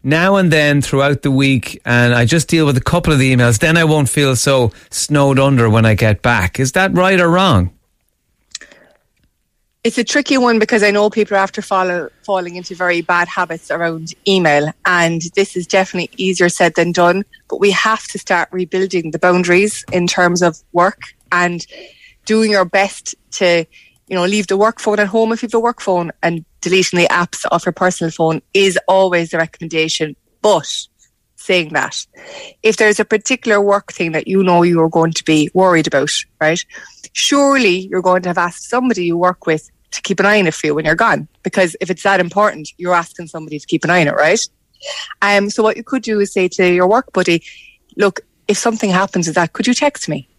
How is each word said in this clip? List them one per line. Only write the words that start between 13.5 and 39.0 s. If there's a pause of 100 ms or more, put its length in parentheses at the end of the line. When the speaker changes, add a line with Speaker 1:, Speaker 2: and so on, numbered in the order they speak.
Speaker 2:
around (140)
email, (140)
and (140)
this
is
definitely
easier
said
than
done, (240)
but
we
have
to
start
rebuilding
the
boundaries
in
terms
of (160)
work (320)
and (600)
doing
your
best (160)
to, (400)
you
know,
leave
the
work
phone
at
home
if
you
have
a
work
phone, (100)
and (160)
deleting
the
apps
off
your
personal
phone (140)
is
always
the
recommendation. (280)
But (680)
saying
that, (560)
if
there's
a
particular
work
thing
that
you
know
you
are
going
to
be
worried
about, (280)
right, (500)
surely
you're
going
to
have
asked
somebody